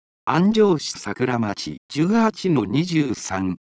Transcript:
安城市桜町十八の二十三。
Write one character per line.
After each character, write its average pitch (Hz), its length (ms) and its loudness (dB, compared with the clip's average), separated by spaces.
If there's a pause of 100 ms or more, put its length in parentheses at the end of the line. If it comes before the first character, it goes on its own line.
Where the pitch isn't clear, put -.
(260)
安 180 260 4
城 208 260 4
市 - 200 -10
桜 120 400 -2
町 104 400 -6 (100)
十 156 200 -2
八 214 420 2
の 131 140 2
二 120 200 0
十 151 300 0
三。 95 420 -4 (180)